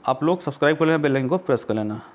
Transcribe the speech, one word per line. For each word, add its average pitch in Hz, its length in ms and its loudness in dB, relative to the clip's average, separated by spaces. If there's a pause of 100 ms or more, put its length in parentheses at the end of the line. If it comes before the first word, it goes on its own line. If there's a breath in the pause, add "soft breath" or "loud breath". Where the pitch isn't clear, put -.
आप 131 180 -2
लोग 170 180 0
सब्सक्राइब 147 360 0
कर 160 80 2
लेना, 160 120 2
बेल 143 180 2
आइकन 131 140 0
को 180 80 0
प्रेस 131 260 0
कर 110 100 -4
लेना 107 280 -4 (140)